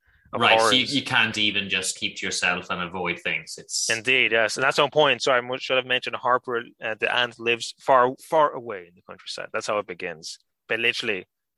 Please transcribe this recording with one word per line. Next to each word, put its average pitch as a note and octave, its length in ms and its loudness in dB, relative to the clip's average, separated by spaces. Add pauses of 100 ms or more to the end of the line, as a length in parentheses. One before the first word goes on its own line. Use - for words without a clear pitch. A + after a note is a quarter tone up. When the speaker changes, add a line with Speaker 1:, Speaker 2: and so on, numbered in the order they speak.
(320)
Speaker 1:
of A2 80 -4
Speaker 2:
Right, A2+ 180 6
so A2+ 60 6
Speaker 1:
horrors. B2 280 2
Speaker 2:
you, C3+ 80 0
you - 40 -4
can't A2+ 340 0
even G2+ 300 -2
just F#2 300 -4
keep G2 180 -8
to G2 100 -8
yourself F2+ 440 -2
and F2+ 120 -4
avoid F2 380 -4
things. D#2+ 380 -6
It's - 300 -4
Speaker 1:
Indeed, A#2 440 2
yes. A2+ 240 2
And C3 80 -2
that's C#3+ 140 2
one C#3+ 120 4
point. C#3 320 2
Sorry, C3 160 2
I - 20 0
mo-, B2+ 180 -6
should C3+ 180 -2
have B2+ 100 0
mentioned B2 300 -2
Harper, B2 480 0 (200)
uh, A2 140 -4
the - 160 0
aunt A#2+ 240 -2
lives A#2 400 -2
far, B2+ 340 4 (160)
far D3+ 240 4
away G#2+ 360 -10
in F2 80 -20
the F#2 60 -20
countryside. - 500 -12
That's A2 160 -4
how G#2+ 100 0
it G2+ 80 -4
begins. F2 520 -10 (300)
But A2+ 120 -2
literally, A#2 460 -2 (320)